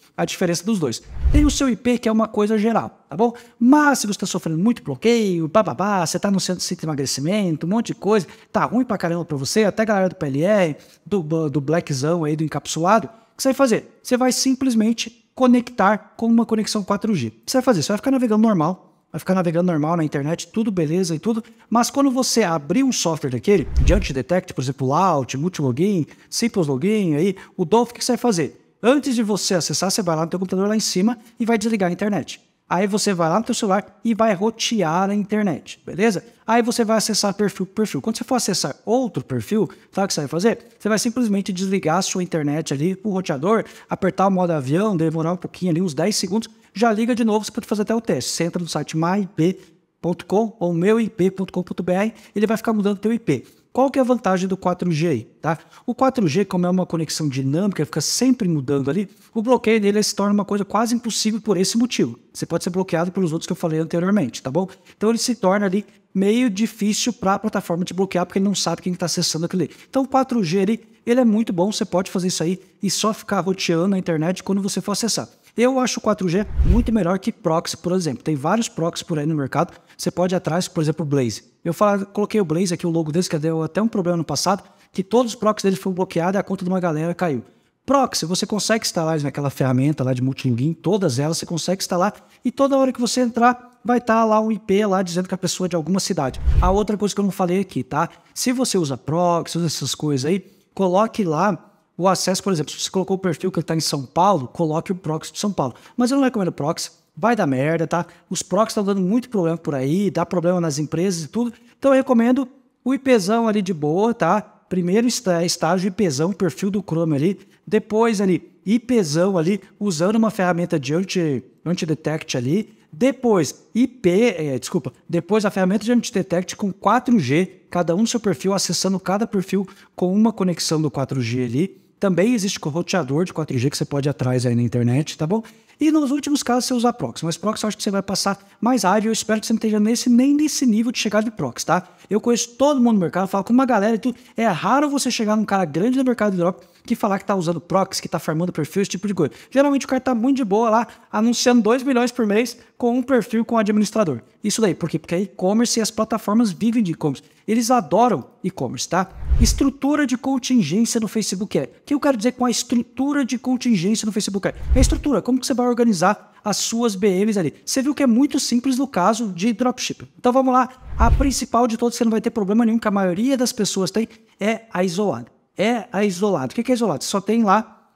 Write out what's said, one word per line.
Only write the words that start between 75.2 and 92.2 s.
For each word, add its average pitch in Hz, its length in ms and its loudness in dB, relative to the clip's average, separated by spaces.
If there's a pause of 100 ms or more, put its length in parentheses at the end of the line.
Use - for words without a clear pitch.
Eu 254 240 2
acho 247 200 -2
o - 20 -10
quatro 196 280 0
G 196 160 0 (200)
muito 240 260 4
melhor 190 260 2
que 214 140 -4
proxy, 165 440 -2
por 175 160 -4
exemplo. 165 320 -2
Tem 156 120 0
vários 180 340 0
proxy - 340 -4
por 165 140 -4
aí 143 80 -4
no 160 80 0
mercado. 147 400 -2 (240)
Você - 140 -4
pode 180 240 0
ir - 20 0
atrás, 170 300 -2
por - 140 -4
exemplo, 156 220 -2
o 143 60 -6
Blaze. 131 360 -2 (200)
Eu 170 80 -2
falo, 202 320 2
coloquei 208 340 -2
o 196 60 2
Blaze 170 300 0
aqui, - 100 -8
o 170 60 0
logo 160 200 -2
desse, 175 160 0
que 165 120 -2
deu 160 240 -2
até 156 180 -2
um 226 60 2
problema 175 300 0
no 160 60 -2
passado, 180 380 -2 (300)
que 185 120 -4
todos 233 280 2
os - 40 -8
proxy 208 280 -2
dele 190 120 2
foram 190 200 -6
bloqueados 180 400 -2
e - 20 2
a 185 60 0
conta 190 200 -6
de 180 60 -4
uma 185 100 0
galera 165 360 -2
caiu. 143 280 -2 (400)
Proxy, 262 440 0
você 180 180 -2
consegue 220 400 -2
instalar 160 360 -2
naquela 143 280 -4
ferramenta 131 540 0
lá 131 100 0
de 123 80 -2
multilogin, 131 520 -2
todas 170 440 0
elas 156 220 -2
você - 80 -8
consegue 180 340 -4
instalar 190 320 0 (320)